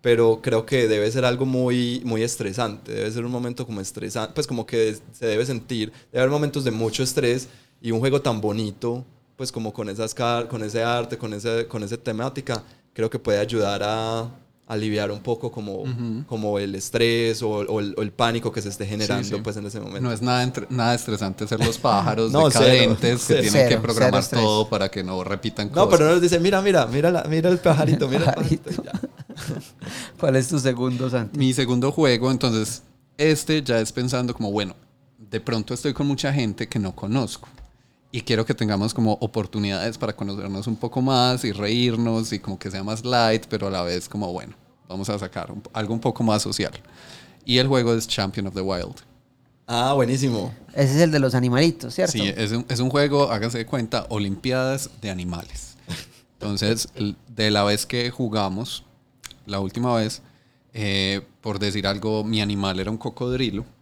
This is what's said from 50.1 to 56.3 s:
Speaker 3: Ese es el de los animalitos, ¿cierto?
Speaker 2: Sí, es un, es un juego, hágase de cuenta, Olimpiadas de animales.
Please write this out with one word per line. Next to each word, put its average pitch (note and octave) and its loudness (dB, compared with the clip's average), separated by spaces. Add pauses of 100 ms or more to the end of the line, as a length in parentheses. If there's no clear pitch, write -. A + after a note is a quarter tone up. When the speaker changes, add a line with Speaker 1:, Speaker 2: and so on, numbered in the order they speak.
Speaker 3:
Ese C#3 4
es D#3 6
el E3 6
de D3+ 4
los C3 2
animalitos, B2+ 2
¿cierto? F3+ 0
Speaker 2:
Sí, G#2+ 0 (120)
es G#2+ -2
un, A#2+ -2
es A#2+ -2
un B2+ 2
juego, C#3+ 2
hágase A2+ -2
de A2+ -4
cuenta, A#2 -4
Olimpiadas B2+ -2 (120)
de G#2 -6
animales. F2+ -10 (580)